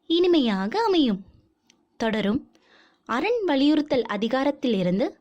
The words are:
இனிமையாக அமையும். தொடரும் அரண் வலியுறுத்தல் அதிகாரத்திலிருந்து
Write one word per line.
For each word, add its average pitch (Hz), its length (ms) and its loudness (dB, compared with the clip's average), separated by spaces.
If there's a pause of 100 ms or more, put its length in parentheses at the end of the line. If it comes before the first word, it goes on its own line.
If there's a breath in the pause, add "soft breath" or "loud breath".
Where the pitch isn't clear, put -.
இனிமையாக 320 760 2
அமையும். 285 420 0 (720)
தொடரும் 220 560 -2 (520 soft breath)
அரண் 403 400 -2
வலியுறுத்தல் 294 580 2
அதிகாரத்திலிருந்து 226 1080 -2 (100)